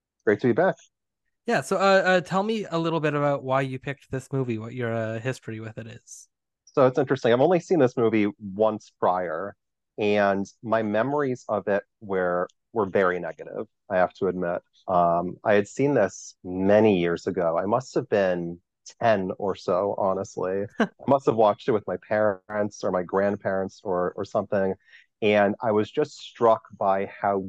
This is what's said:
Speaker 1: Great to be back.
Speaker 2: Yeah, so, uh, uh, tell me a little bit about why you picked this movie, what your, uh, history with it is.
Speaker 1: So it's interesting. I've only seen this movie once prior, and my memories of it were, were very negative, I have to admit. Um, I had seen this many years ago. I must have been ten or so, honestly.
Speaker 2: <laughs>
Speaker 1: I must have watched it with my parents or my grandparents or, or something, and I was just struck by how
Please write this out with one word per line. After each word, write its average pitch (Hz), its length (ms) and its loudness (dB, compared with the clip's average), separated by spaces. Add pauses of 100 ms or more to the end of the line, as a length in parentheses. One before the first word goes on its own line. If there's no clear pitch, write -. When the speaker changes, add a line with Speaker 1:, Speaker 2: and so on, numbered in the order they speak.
(260)
Speaker 1:
Great 107 140 4
to 131 80 2
be 117 60 4
back. 170 220 2 (720)
Speaker 2:
Yeah, 226 140 0
so, 190 160 -4
uh, 175 40 0 (260)
uh, 185 160 4
tell 190 200 -2
me 214 300 -4
a 165 80 -2
little 165 220 -2
bit 147 140 0
about 143 280 0
why 131 180 0
you 131 160 -4
picked - 320 -10
this - 220 -8
movie, 123 260 -2
what 113 160 -12
your, 117 200 -4
uh, 113 260 -4
history 113 400 -8
with 110 180 -14
it 113 100 -14
is. - 420 -20 (340)
Speaker 1:
So 131 240 2
it's 131 100 0
interesting. 135 360 2
I've 127 80 4
only 170 180 4
seen 175 200 0
this 123 180 4
movie 110 320 2 (100)
once 107 580 -2
prior, 92 560 -2 (440)
and 101 480 0 (160)
my 113 220 0
memories 127 640 -2
of 101 180 -4
it 98 160 0 (160)
were, 90 480 -2 (240)
were 107 140 0
very 90 340 0
negative, 87 480 -10 (220)
I 95 80 -2
have 90 180 2
to 95 120 -2
admit. 90 340 -4 (260)
Um, 87 560 2
I 110 120 2
had 101 120 2
seen 139 260 0
this - 420 -2 (100)
many 98 540 4
years 85 280 -2
ago. 85 300 0
I 92 80 -2
must 120 300 -2
have 143 120 -2
been 90 520 -2 (420)
ten 101 360 2
or 95 160 -4
so, 98 440 -2
honestly. 95 760 -2
Speaker 2:
<laughs> - 80 -8
Speaker 1:
I - 80 0 (220)
must 139 160 2
have 127 100 2
watched 107 320 2
it 127 60 2
with 104 140 -2
my 90 100 -4 (100)
parents 107 760 -2
or 98 60 -2
my 92 120 0
grandparents 98 800 -2
or, 90 320 -2
or 101 80 -6
something, 98 520 -2 (460)
and 104 400 4
I 110 120 0
was 107 180 0
just 151 260 -4
struck 113 440 2 (180)
by 98 300 0 (120)
how 101 280 0